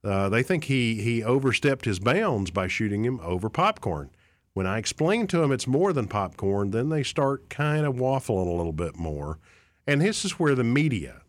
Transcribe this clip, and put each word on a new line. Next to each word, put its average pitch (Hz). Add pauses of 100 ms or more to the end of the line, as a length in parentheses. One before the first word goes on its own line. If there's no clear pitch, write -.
Uh, 98
they 113
think 160
he, 120
he 113
overstepped 131
his 101
bounds 120
by 92
shooting 104
him 123
over 90
popcorn. 95 (420)
When 95
I 101
explain 190
to 165
'em 139
it's -
more 165
than 120
popcorn, 98
then 120
they 156
start 139
kind 151
of 135
waffling 127
a 87
little 85
bit 80
more. 78 (480)
And 143
this 202
is 185
where 147
the 123
media 123